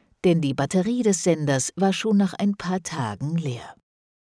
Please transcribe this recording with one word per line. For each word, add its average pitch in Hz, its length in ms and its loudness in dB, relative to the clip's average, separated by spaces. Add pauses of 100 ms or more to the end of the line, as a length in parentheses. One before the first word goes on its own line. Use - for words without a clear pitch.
(220)
denn 170 180 4
die 139 140 0
Batterie 190 480 0
des 202 220 2
Senders 147 500 0
war 190 180 2
schon 208 240 0
nach 196 180 2
ein 202 200 0
paar 185 300 -4
Tagen 139 520 -4
leer. 135 380 -6 (520)